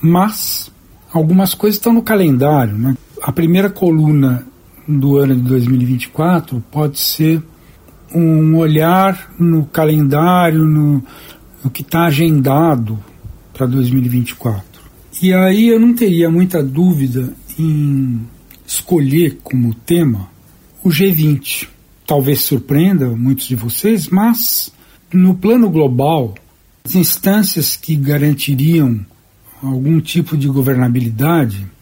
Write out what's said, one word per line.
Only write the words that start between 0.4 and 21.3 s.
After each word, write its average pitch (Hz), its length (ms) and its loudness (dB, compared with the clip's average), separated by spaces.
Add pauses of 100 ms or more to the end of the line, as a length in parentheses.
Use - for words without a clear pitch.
algumas 175 420 2
coisas 208 220 -2
estão 233 160 0
no 226 100 2
calendário, 143 760 2
né? 127 200 -2 (260)
A 139 80 -6
primeira 175 380 0
coluna 151 800 0 (400)
do 139 320 0
ano 135 180 2
de 123 60 -2
dois 123 240 0
mil 127 140 2
e 123 40 0
vinte 123 200 -2
e - 40 -18
quatro 156 600 -2
pode 151 280 -4
ser 160 440 -2 (680)
um 160 440 2
olhar 165 840 0
no 165 280 2
calendário, 156 960 0
no, 147 400 2 (580)
no 135 80 -4
que - 140 -14
tá 170 220 -2
agendado 139 920 0 (540)
pra 117 140 -4
dois 123 240 0
mil 131 120 0
e 123 60 0
vinte 120 220 -2
e - 40 -14
quatro. 104 320 -6 (540)
E 185 140 2
aí 190 340 4
eu 226 120 4
não 240 140 4
teria 170 360 2
muita 175 320 2
dúvida 135 720 0 (240)
em 143 640 -2 (440)
escolher 147 760 0
como 120 320 -2
tema 131 540 -2 (540)
o 185 100 2
G 190 180 2
vinte. 151 580 -2 (380)